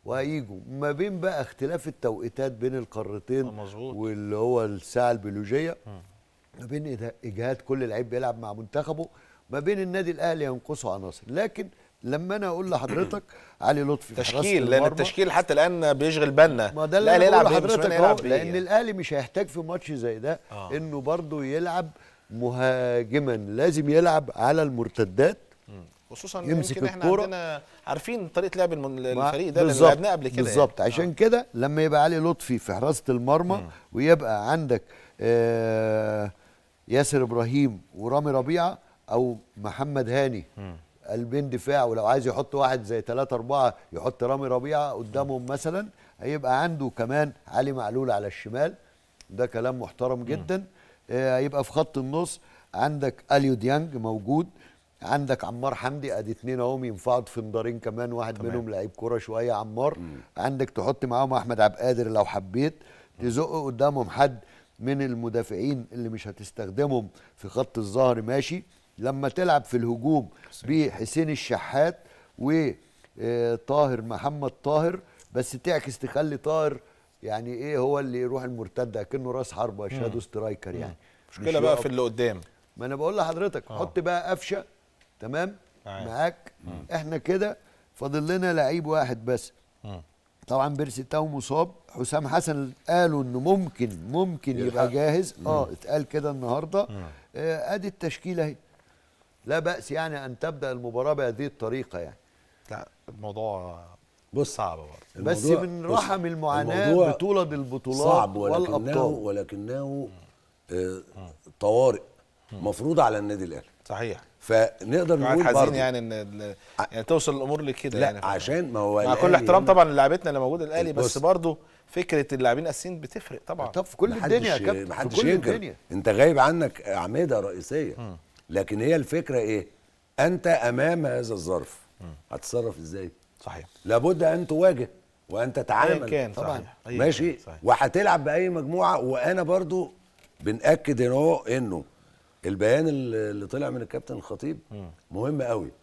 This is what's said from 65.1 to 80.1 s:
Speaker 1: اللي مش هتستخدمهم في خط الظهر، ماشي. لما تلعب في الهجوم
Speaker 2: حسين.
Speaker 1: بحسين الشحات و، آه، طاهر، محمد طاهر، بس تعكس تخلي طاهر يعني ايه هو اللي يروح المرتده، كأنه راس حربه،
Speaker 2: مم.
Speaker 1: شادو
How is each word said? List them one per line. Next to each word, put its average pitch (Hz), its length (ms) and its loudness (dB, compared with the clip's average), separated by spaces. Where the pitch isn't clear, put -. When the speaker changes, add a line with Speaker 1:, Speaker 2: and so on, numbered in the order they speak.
Speaker 1:
اللي 117 180 -8
مش 110 180 -10
هتستخدمهم 107 800 -4
في 101 120 -14
خط - 280 -4
الظهر، 117 440 2
ماشي. 135 420 -4
لما 135 320 -2
تلعب 165 340 2
في - 140 -4
الهجوم 120 520 0
Speaker 2:
حسين. 151 380 0
Speaker 1:
بحسين 123 420 -2
الشحات 147 680 0
و، 151 300 2
آه، 117 340 0
طاهر، 135 340 4
محمد 131 500 -4
طاهر، 165 360 2
بس 123 180 -2
تعكس 139 480 -4
تخلي 143 380 -4
طاهر 151 400 0
يعني 113 300 -6
ايه 139 240 -4
هو 139 220 2
اللي 123 220 -4
يروح 127 220 -4
المرتده، 113 600 -6
كأنه 127 280 -6
راس 127 200 -6
حربه، 104 320 -4
Speaker 2:
مم. 101 60 -8
Speaker 1:
شادو 117 300 -4